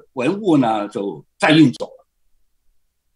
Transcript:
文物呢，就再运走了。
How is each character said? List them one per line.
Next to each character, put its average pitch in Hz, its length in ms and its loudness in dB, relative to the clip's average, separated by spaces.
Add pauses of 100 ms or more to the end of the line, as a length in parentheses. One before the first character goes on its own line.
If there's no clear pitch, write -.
(140)
文 151 260 -4
物 190 160 0
呢， 110 320 -2
就 98 380 -10 (140)
再 165 120 0
运 151 220 6
走 - 140 -12
了。 - 180 -20 (1120)